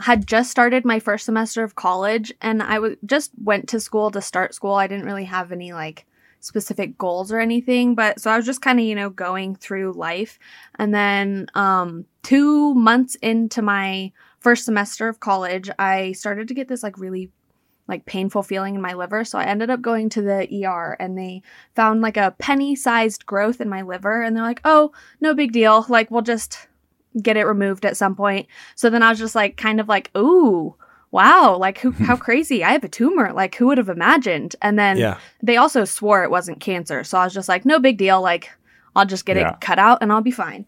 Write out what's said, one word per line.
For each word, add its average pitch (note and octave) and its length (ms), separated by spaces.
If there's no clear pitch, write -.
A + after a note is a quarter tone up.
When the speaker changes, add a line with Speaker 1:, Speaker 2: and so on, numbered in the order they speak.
Speaker 1:
had A#3 260
just A#3 240
started B3 360
my A3+ 120
first G#3 280
semester A3+ 360
of G#3+ 120
college, G3+ 680
and A3 220
I G#3+ 120
w-, G#3+ 300
just C#4 320
went G#3 320
to A#3 100
school G#3+ 320
to G3+ 120
start - 320
school. G3 180
I G3 140
didn't G3 180
really G3 220
have F#3 260
any, F3 220
like, D#3 320
specific - 560
goals F#3 340
or A3 80
anything, A#3+ 560
but G#3+ 260
so A3 100
I G3+ 60
was A3+ 100
just B3+ 160
kinda, B3+ 200
you A3 120
know, G3+ 160
going F#3+ 440
through F#3+ 380
life. E3+ 460
And G#3 160
then, G3+ 600
um, F#3 520
two D4 520
months B3 420
into A3+ 440
my G3 520
first A#3+ 240
semester G#3+ 440
of A3+ 120
college, F#3 580
I F#3+ 340
started G#3 360
to B3+ 60
get C4 140
this, B3 140
like, G3 160
really, F#3 320
like, F#3 200
painful G3 360
feeling G3 320
in G3 60
my F3+ 140
liver. F#3+ 300
So G#3+ 140
I F3+ 60
ended G#3 260
up B3 120
going A3+ 280
to G#3+ 120
the G3 320
E G3 100
R, E3+ 340
and F#3 180
they F#3 260
found, A3 240
like, A3 160
a G3 220
penny-sized C4+ 840
growth G#3 360
in A3+ 80
my F#3+ 140
liver, F#3+ 400
and A3+ 120
they're A3+ 80
like, A#3+ 220
"Oh, D4+ 280
no D#4 140
big C4+ 180
deal. A3 360
Like, A3+ 220
we'll A3+ 120
just A3+ 440
get G#3+ 140
it G#3+ 100
removed G3 380
at G3+ 120
some F#3+ 180
point." G3 340
So - 140
then A#3 140
I A3+ 80
was A3 80
just, A3 160
like, G#3 240
kind A3 220
of G3 80
like, G3 280
"Ooh, A#3 600
wow, A#3+ 480
like, F#3+ 200
who, B3+ 140
Speaker 2:
<laughs> G#3+ 160
Speaker 1:
how B3 80
crazy. B3 480
I F#3+ 80
have C#4+ 120
a F#3+ 40
tumor. B3 460
Like, F#3+ 200
who A#3+ 120
would C#4 100
have A3+ 140
imagined?" F3 720
And G#3 160
then G3 180
Speaker 3:
Yeah. G#2+ 220
Speaker 1:
they A#3 160
also C4 260
swore G3+ 400
it - 60
wasn't F3+ 300
cancer. E3+ 440
So - 140
I F#3 60
was F#3 100
just F#3+ 160
like, F#3 160
"No D4+ 120
big B3+ 200
deal. F#3+ 240
Like, F3 280
I'll G3 80
just F#3+ 220
get F#3+ 100
Speaker 2:
Yeah. F#3+ 140
Speaker 1:
it - 100
cut F#3 180
out A3 220
and G3+ 100
I'll A3 120
be A#3 80
fine." G3 380